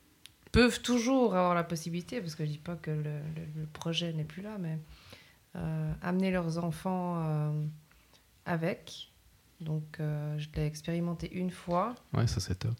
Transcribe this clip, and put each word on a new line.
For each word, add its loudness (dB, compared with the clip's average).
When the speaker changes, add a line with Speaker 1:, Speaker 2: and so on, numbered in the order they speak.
Speaker 1:
peuvent 8
toujours 4
avoir 6
la 4
possibilité, -4
parce -6
que -2
je 0
dis -4
pas -8
que -6
le, 0
le, -6
le -6
projet -2
n'est -2
plus -10
là, -8
mais, -2
euh, -2
amener 2
leurs 0
enfants, -2
euh, 2
avec. -4
Donc, -4
euh, -2
je -6
l'ai 2
expérimenté -2
une -2
fois. 0
Speaker 2:
Ouais, 4
ça, 0
c'est -2
top, -2